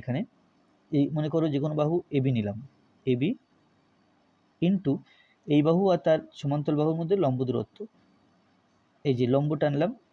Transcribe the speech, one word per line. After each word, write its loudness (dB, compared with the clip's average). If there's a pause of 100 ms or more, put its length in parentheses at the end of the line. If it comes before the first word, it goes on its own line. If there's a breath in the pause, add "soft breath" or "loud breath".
এখানে, -4 (760)
এই 4 (120)
মনে -2
করো 2
যে 0
কোনো -4
বাহু 0 (220)
এবি 2
নিলাম, -2 (560)
এবি 0 (1300)
into 2 (540 soft breath)
এই 4
বাহু 4 (100)
আর 2
তার 4 (200)
সমান্তরাল -2
বাহুর 0
মধ্যে -2
লম্ব 0
দূরত্ব, -4 (1300)
এই 2
যে 2 (100)
লম্ব 2 (100)
টানলাম, 0 (220)